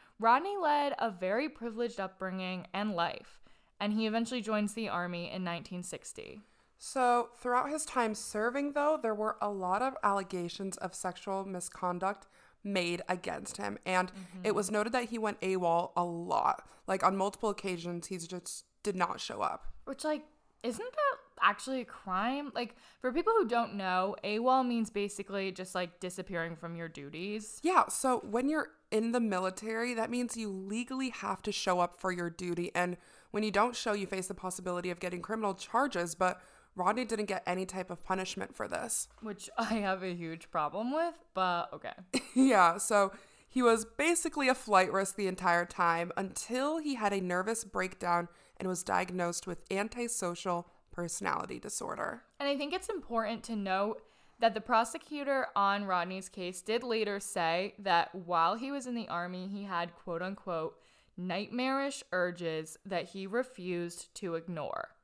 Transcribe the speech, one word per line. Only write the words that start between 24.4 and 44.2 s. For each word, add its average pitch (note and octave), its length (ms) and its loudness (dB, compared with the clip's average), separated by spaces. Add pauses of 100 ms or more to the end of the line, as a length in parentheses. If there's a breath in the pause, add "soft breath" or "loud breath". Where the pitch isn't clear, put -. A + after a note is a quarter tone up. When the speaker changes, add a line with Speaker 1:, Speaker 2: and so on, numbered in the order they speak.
Speaker 1:
means A3+ 220 0
basically G3 600 -4
just, F#3 240 -8
like, F3+ 240 -4
disappearing F3 580 -4
from E3+ 200 -10
your E3 120 -8
duties. E3 760 -8
Speaker 2:
Yeah, F4 260 6
so B3+ 300 2
when B3 320 0
you're D#4 180 0 (220)
in A3+ 220 2
the B3 80 2
military, A3 760 -2
that A3+ 160 0
means A#3+ 260 -2
you A3 140 -6
legally A#3 600 -4
have G3 320 -6
to G#3 100 -2
show F3+ 280 2
up F3 180 0
for F#3 140 0
your F3 160 -2
duty, F3 460 -2
and F3 240 2 (320 loud breath)
when G#3+ 140 0
you G#3+ 80 0
don't A#3 240 4
show, A3 160 0
you G3 160 -2
face F#3+ 180 -4
the F#3+ 80 -8
possibility F3+ 560 -4
of F3 80 -6
getting F3+ 240 -6
criminal G#3 320 -2
charges, F#3+ 600 0
but F#3 260 2 (320 loud breath)
Rodney G#3 300 2
didn't G#3+ 220 -2
get F#3+ 200 -4
any F#3 180 0
type F#3 240 -6
of E3+ 160 -10
punishment F#3+ 520 -4
for - 100 -2
this. - 400 -2 (160)
Speaker 1:
Which G#3+ 320 -10
<laughs> - 20 -20
I A3+ 180 0
have F#3+ 280 0
a F#3 100 -4
huge E3 380 -8
problem F3 420 0
with, E4 220 0 (180)
but F3+ 400 0
okay. D3 200 -8 (200)
Speaker 2:
<laughs> - 220 -4
Yeah, G3+ 440 8
so G3+ 340 4 (360 loud breath)
he B3+ 140 2
was A3+ 220 8
basically D4+ 640 2